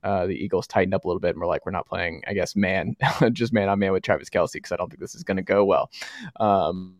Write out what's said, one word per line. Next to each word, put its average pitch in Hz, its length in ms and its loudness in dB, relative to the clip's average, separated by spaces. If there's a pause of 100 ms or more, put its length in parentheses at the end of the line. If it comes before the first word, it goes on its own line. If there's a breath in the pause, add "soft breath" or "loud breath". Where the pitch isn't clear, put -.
uh, 95 220 0
the 95 80 0
Eagles 85 320 -2
tightened 95 280 2
up 92 100 -2
a - 20 -2
little 87 140 -2
bit 87 100 0
and - 80 -4
were 85 80 -4
like, 82 180 -2
"We're 87 60 -6
not 92 160 -4
playing, 87 400 -6
I 101 80 -6
guess, 90 220 -2
man, 95 440 0
<laughs> 135 320 2
just 120 200 -2
man 101 160 2
on 98 100 2
man 98 140 2
with 95 100 2
Travis 92 260 0
Kelce 87 320 0
'cause - 120 -8
I - 40 -4
don't 87 140 -4
think - 80 -20
this - 160 -12
is - 80 -16
gonna 95 200 -2
go 98 220 4
well, 87 280 2 (480 loud breath)
um, 92 600 2